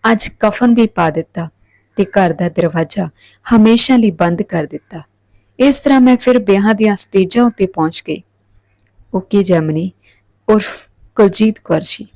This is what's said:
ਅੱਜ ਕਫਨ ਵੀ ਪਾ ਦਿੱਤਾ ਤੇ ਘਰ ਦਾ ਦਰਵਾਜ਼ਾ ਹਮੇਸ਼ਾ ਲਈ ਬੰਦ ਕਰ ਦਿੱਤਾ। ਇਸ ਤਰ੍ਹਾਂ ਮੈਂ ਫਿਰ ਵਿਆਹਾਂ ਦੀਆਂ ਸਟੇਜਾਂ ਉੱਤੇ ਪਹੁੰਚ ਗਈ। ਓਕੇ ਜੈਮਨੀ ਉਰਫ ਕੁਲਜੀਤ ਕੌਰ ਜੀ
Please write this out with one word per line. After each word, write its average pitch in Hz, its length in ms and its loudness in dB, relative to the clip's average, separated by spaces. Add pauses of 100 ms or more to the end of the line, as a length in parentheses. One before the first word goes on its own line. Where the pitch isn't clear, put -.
(120)
ਅੱਜ - 160 -2 (120)
ਕਫਨ 233 340 2
ਵੀ 226 120 2
ਪਾ 170 240 -2
ਦਿੱਤਾ 165 400 -8 (460)
ਤੇ 196 80 0
ਘਰ 185 280 0
ਦਾ 180 160 -4
ਦਰਵਾਜ਼ਾ 170 600 -4 (440)
ਹਮੇਸ਼ਾ 233 440 4
ਲਈ 220 140 2
ਬੰਦ 170 320 -2
ਕਰ 165 220 -6
ਦਿੱਤਾ। - 380 -16 (580)
ਇਸ 269 180 2
ਤਰ੍ਹਾਂ 269 220 2
ਮੈਂ 247 160 6
ਫਿਰ 247 220 0
ਵਿਆਹਾਂ 202 360 2
ਦੀਆਂ 208 220 0
ਸਟੇਜਾਂ 196 480 0
ਉੱਤੇ 208 220 -2
ਪਹੁੰਚ 165 420 -4
ਗਈ। 156 140 -8 (920)
ਓਕੇ 196 280 -2
ਜੈਮਨੀ 165 500 -2 (560)
ਉਰਫ - 400 -2 (260)
ਕੁਲਜੀਤ 214 440 2
ਕੌਰ 165 260 -4
ਜੀ - 320 -8